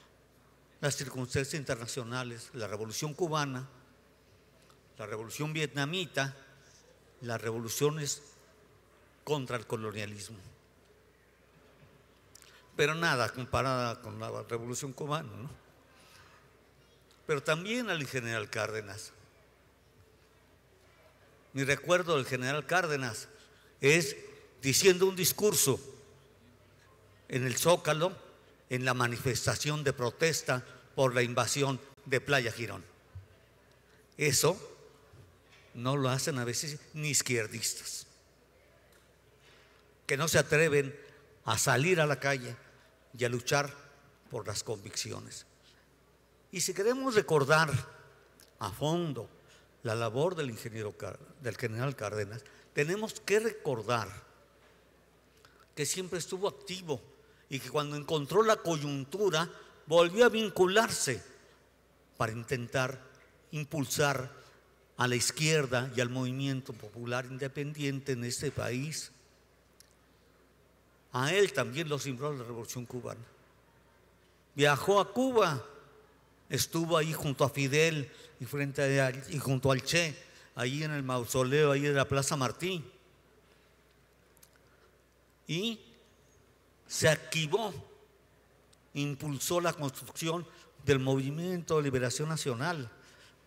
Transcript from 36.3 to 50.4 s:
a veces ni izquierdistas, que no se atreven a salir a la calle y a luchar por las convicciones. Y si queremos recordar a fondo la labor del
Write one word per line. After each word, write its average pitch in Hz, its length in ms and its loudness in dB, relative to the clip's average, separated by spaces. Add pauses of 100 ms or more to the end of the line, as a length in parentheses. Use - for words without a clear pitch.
a 120 60 -2
veces 143 340 -4 (140)
ni 151 180 -6
izquierdistas, 113 960 -2 (2000)
que 139 100 -2
no 156 120 0
se 170 100 4
atreven 147 600 4 (460)
a 113 120 0
salir 147 440 4
a 151 60 4
la 139 140 0
calle 127 360 -2 (600)
y 117 80 -2
a 120 40 4
luchar 139 460 0 (560)
por 107 160 -6
las 104 160 -6
convicciones. 107 840 -8 (1040)
Y 185 100 -4
si 180 140 0
queremos 254 400 2
recordar 156 560 6 (880)
a 104 120 -4
fondo 143 580 -2 (540)
la 110 120 0
labor 117 400 0
del 151 160 -4